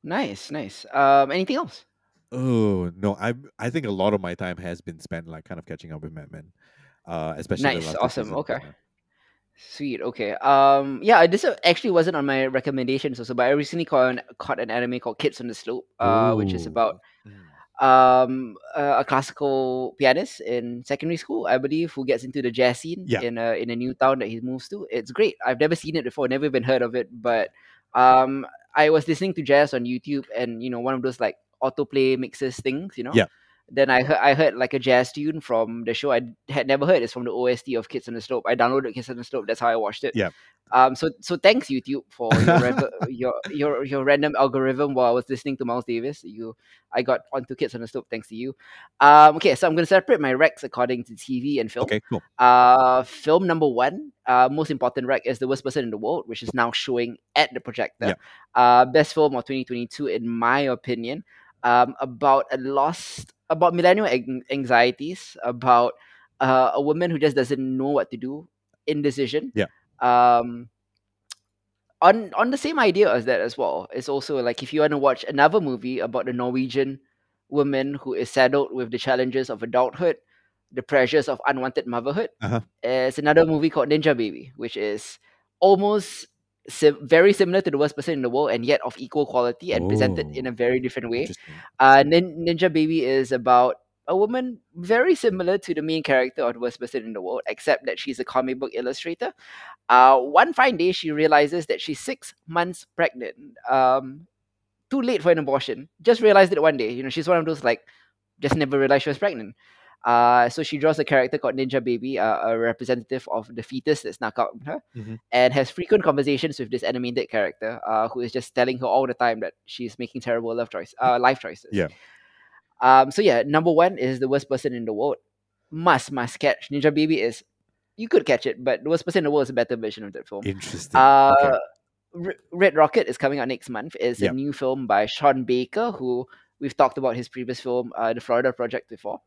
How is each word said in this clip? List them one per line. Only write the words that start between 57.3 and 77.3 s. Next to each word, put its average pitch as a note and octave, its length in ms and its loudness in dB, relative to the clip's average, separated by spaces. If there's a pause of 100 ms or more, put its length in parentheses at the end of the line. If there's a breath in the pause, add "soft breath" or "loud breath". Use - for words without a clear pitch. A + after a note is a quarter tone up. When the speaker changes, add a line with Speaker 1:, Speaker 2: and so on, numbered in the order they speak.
Speaker 1:
at C#3+ 180 2
the B2 60 -8
projector. - 480 -6
Speaker 2:
Yeah. F#2 60 -2 (400 loud breath)
Speaker 1:
Uh, B2 320 6
best D3 280 2
film D3+ 220 2
of A#2+ 100 -6
twenty C3+ 200 -6
twenty-two, B2 420 -8
in A#2 220 -6
my A#2 320 0
opinion. B2 640 -6 (400 soft breath)
Um, B2 360 4
about C3+ 520 2
a C3 60 -2
lost, C#3 760 -4 (160)
about E3+ 240 2
millennial F3+ 320 4
an-, B2+ 460 -4
anxieties, C3 920 0
about, B2 500 2 (460 soft breath)
uh, C3 360 4
a C#3 60 0
woman D#3+ 280 -2
who E3 80 -4
just C#3 180 0
doesn't C3 220 0 (200)
know C3+ 120 -4
what C#3 220 -2
to A#2+ 60 -12
do, C#3+ 300 -12 (380)
indecision. D3 720 -2
Speaker 2:
Yeah. G#2 100 0 (340)
Speaker 1:
Um, A#2+ 720 2 (1300)
on, G3+ 320 4
on A#3 160 0
the C#4 60 -2
same D#4 200 -6
idea G3 340 2
as A#2 140 0
that A#2 160 0
as A2+ 160 -4
well, F2 340 -4
it's B2+ 180 -10
also, C#3 340 -4
like, A#2+ 180 -4
if C3+ 120 -12
you D3+ 80 0
wanna D3 180 0
watch C3+ 240 2
another D#3 360 4
movie B2+ 400 -6
about A2+ 280 -4
the B2+ 60 -6
Norwegian C3 640 -4 (500)